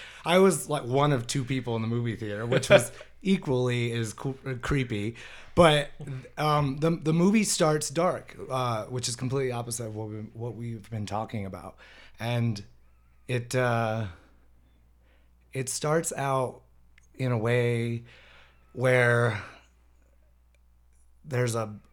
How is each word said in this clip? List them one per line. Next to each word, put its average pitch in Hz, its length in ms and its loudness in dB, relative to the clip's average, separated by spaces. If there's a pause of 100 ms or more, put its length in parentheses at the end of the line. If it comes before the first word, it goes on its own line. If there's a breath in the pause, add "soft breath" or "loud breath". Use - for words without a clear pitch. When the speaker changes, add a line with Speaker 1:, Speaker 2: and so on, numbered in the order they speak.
Speaker 1:
<laughs> - 200 -16
Speaker 2:
I 170 140 6
was, 180 280 4
like, 147 140 -2
one 139 300 2
of 120 160 -2
two 135 160 -2
people 123 320 -2
in 113 60 -2
the 110 60 -2
movie 117 280 -2
theater, 104 300 -6
which - 220 2
was 190 220 8 (160 loud breath)
<laughs> - 160 -20
equally 123 680 0
as 113 200 -4
co-, 135 220 -6 (260)
creepy. 117 540 -2 (400 loud breath)
But, 151 360 6 (460)
um, 147 420 2
the, 160 120 2
the 160 220 0
movie 196 320 4
starts 151 460 2
dark, 165 460 -2 (140)
uh, 120 360 -2
which 127 220 -6
is 120 60 -6
completely 131 380 -2
opposite 120 340 -6
of 107 80 -8
what 107 140 -6
we, 107 80 -8 (180)
what 117 220 -8
we've 113 340 -10
been 107 160 -6
talking 104 400 -4
about. 92 300 -12 (420 loud breath)
And 117 460 -2 (640)
it, 120 280 -2
uh, 117 480 0 (1500 loud breath)
it 131 160 -6
starts 160 480 0
out 135 440 0 (560)
in 127 160 0
a 120 60 2
way 117 680 0 (680 loud breath)
where 120 680 4 (1800 loud breath)
there's 123 300 -2
a, 107 200 -4 (180)